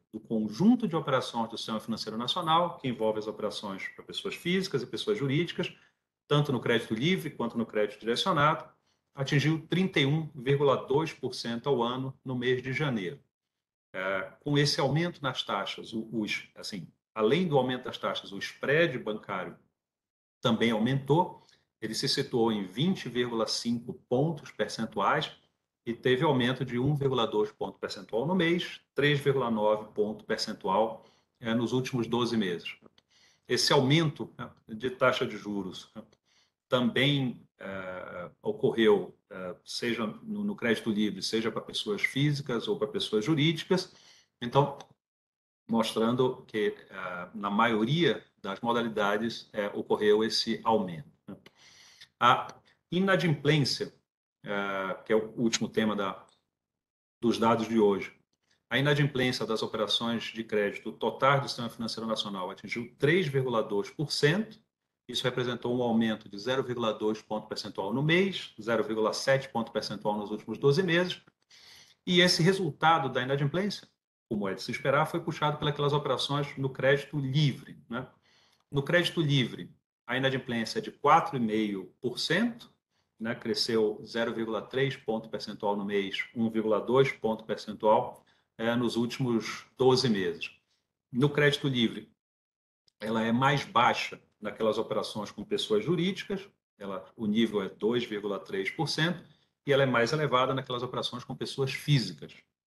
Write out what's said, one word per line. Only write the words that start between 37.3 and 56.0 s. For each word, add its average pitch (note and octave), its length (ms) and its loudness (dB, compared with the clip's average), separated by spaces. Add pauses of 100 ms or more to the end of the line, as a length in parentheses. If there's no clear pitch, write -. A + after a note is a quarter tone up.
eh, F#2 720 -10 (120)
ocorreu, G#2+ 720 4 (160)
eh, F#2 260 -10 (100)
seja A2+ 420 -4
no, G#2+ 360 -8
no G2+ 120 -2
crédito A#2 340 0
livre, G2+ 320 0
seja A2+ 300 -2
para - 100 -6
pessoas - 400 -6
físicas C#3 640 -2
ou G2+ 100 0
para G#2+ 100 -2
pessoas G#2+ 380 -2
jurídicas. D#3+ 680 0 (480)
Então, B2+ 360 2 (920)
mostrando A#2 800 2
que, G#2 280 -2 (140)
eh, F2+ 440 -10
na G2+ 160 -4
maioria A2+ 760 2 (180)
das G2 200 -8
modalidades, A2+ 920 0
eh, G#2 200 -2
ocorreu G#2+ 500 4
esse A2+ 400 -2
aumento, G2 480 0 (160)
né? G2 80 -12 (840)
A B2 280 6 (440)
inadimplência, D#3+ 1000 2 (520)
eh, G2 600 -4
que A2 80 0
é - 20 6
o A2 220 2
último A2+ 320 0
tema A2 260 0
da, G2 300 -4 (960)